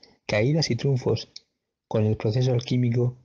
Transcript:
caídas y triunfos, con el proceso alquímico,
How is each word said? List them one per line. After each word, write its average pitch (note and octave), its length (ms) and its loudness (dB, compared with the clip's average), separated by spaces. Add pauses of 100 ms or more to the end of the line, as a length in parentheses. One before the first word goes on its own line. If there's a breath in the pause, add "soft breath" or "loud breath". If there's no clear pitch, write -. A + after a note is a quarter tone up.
(260 loud breath)
caídas C3+ 440 0
y A#2 60 0
triunfos, B2 560 -2 (560)
con A2 160 0
el G#2+ 120 2
proceso B2+ 360 0
alquímico, B2 720 0